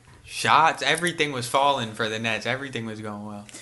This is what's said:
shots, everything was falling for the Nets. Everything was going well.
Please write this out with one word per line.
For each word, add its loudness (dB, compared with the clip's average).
shots, 4
everything 0
was -4
falling 2
for -2
the -4
Nets. -2
Everything -4
was -8
going -10
well. -12